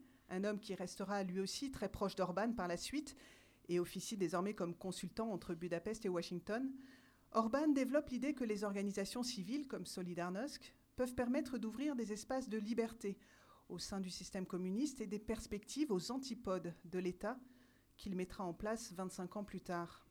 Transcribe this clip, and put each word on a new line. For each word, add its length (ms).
un 160
homme 160
qui 160
restera 480
lui 160
aussi 320
très 160
proche 260
d'Orban 380
par 160
la 80
suite 400
et 120
officie 360
désormais 380
comme 220
consultant 560
entre 220
Budapest 520
et 20
Washington, 640
Orban 360
développe 420
l'idée 240
que 100
les 180
organisations 600
civiles 420
comme 200
Solidarność 840
peuvent 220
permettre 420
d'ouvrir 380
des 160
espaces 360
de 100
liberté 600
au 120
sein 200
du 100
système 360
communiste 540
et 80
des 100
perspectives 720
aux 220
antipodes 600
de 160
l'État 360
qu'il 200
mettra 280
en 100
place 380
vingt-cinq 440
ans 80
plus 160
tard. 500